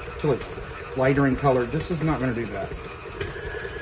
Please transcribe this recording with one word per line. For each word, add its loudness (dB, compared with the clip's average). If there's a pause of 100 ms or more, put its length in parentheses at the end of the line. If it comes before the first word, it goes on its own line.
(180)
till 2
it's -6
lighter 6
in 4
color. 4
This -2
is 0
not 2
gonna 0
do -2
that. -4 (1120)